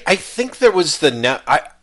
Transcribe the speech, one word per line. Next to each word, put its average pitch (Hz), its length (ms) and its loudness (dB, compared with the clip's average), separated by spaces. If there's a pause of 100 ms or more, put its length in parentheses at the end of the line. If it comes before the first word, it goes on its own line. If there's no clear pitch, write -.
I 190 100 2
think 247 420 -8
there 247 120 6
was 180 280 0
the 151 120 4
ne-, 123 360 -2
I, 139 200 2 (160)